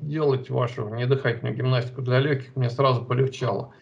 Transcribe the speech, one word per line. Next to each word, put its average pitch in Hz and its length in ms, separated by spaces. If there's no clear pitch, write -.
делать 147 480
вашу 127 400
недыхательную 120 680
гимнастику 127 440
для 127 180
легких, 139 360
мне 123 140
сразу 131 360
полегчало». 123 760